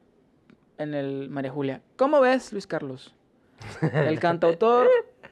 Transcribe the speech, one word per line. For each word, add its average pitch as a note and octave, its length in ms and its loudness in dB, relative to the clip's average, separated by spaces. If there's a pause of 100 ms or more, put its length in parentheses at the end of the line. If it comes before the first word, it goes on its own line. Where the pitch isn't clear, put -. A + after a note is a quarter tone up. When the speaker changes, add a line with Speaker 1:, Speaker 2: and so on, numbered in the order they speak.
(760)
Speaker 1:
en D3+ 160 -8
el C#3 360 -6
María C3+ 220 -6
Julia. C#3 300 -6 (160)
¿Cómo C#4+ 240 4
ves, B3+ 320 0
Luis G3 120 -8
Carlos? C3+ 480 -10 (680)
El D#3 380 0
Speaker 2:
<laughs> - 20 -10
Speaker 1:
cantautor F3 640 2 (440)